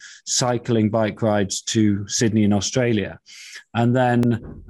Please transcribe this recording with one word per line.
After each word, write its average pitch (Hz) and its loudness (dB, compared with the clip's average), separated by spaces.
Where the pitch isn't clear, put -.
cycling 117 0
bike 107 0
rides 104 0
to 104 0
Sydney 107 0
in 101 4
Australia. 104 -2
And 120 2
then, 120 0